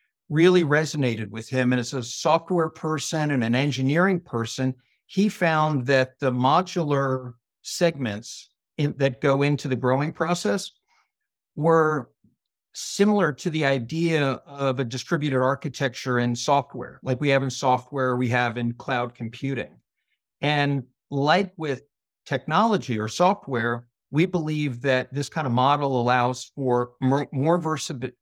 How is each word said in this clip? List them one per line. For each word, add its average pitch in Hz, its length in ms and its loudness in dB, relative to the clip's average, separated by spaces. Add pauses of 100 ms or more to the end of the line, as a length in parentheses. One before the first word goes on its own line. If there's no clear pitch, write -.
(280)
really 175 360 6
resonated 139 680 0
with 113 200 -10
him. 127 240 2
And 123 60 2
as 120 140 -6
a 131 100 -4
software 160 680 0
person 156 600 -4
and 131 120 0
an 117 120 0
engineering 143 640 2
person, 127 560 -4 (320)
he 202 200 0
found 156 600 0
that 131 320 2
the 135 120 0
modular 135 1040 0 (300)
segments 135 840 -4 (280)
in, 147 200 0
that 135 240 0
go 139 200 2
into 147 260 0
the 131 80 -2
growing 131 380 0
process 175 560 -2 (840)
were 156 560 2 (640)
similar 202 580 2
to 170 160 -8
the 156 160 0
idea 147 580 0 (220)
of 139 340 -2
a 135 60 -2
distributed 135 560 -2
architecture 131 800 -2
in 120 160 0
software. 131 640 -2
Like 127 180 -2
we 147 100 0
have 139 120 4
in 135 80 -2
software, 127 640 0
we 123 140 0
have 120 280 0
in 120 160 -2
cloud 123 420 -4
computing. 120 640 -8 (640)
And 143 420 0 (260)
like 151 480 2
with 147 240 -4 (460)
technology 156 720 0
or 107 80 -4
software, 120 800 0 (240)
we 156 140 2
believe 151 560 -2
that 127 320 0
this 139 160 -4
kind 156 160 -4
of 123 80 0
model 135 480 2
allows 123 540 0
for 123 440 -2
more, 135 320 2
more 151 280 2
versi-, 143 520 -6 (100)